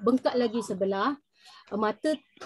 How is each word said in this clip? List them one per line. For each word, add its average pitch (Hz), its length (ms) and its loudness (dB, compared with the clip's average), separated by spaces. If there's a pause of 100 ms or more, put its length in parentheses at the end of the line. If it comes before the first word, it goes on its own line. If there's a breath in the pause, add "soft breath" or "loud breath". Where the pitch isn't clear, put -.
bengkak 254 320 2
lagi 240 320 0
sebelah, 196 480 -2 (560 soft breath)
ah, 202 80 -6
mata, 214 400 0 (280)